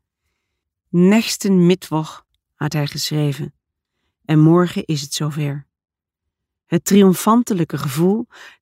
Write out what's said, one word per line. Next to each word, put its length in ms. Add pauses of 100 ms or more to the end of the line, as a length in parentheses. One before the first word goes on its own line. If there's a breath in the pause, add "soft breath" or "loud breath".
(960)
"Nächsten 720
Mittwoch," 580 (300)
had 180
hij 140
geschreven, 680 (680)
"en 140
morgen 460
is 160
het 140
zover." 520 (1000)
Het 180
triomfantelijke 920
gevoel 480 (360 loud breath)